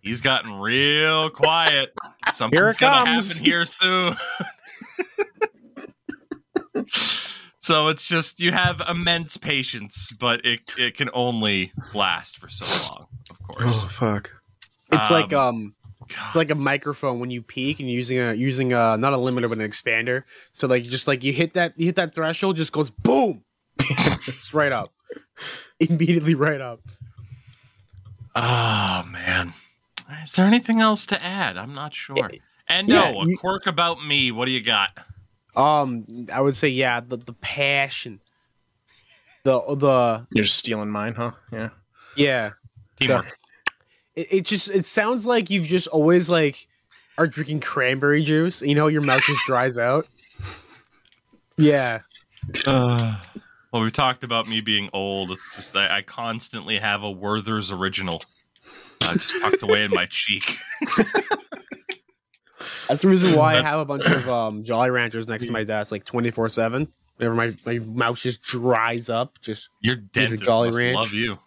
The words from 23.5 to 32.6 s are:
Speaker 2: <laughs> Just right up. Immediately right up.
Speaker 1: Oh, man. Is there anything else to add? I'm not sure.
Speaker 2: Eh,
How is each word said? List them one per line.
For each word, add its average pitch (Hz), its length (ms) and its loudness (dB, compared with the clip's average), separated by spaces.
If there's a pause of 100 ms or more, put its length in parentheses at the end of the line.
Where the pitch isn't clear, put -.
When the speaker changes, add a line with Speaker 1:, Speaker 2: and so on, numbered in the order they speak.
Speaker 2:
<laughs> - 0 - (460)
Just - 280 -12
right 147 200 2
up. 107 200 -6 (840)
Immediately 165 560 4
right 143 260 0
up. 123 200 -12 (1500)
Speaker 1:
Oh, 110 760 0
man. 90 420 -2 (720)
Is - 80 -14
there 185 140 6
anything 226 340 4
else 220 260 4
to - 160 -4
add? 175 340 -4
I'm 117 180 -10
not 147 200 -12
sure. - 300 -8
Speaker 2:
Eh, - 140 -10 (300)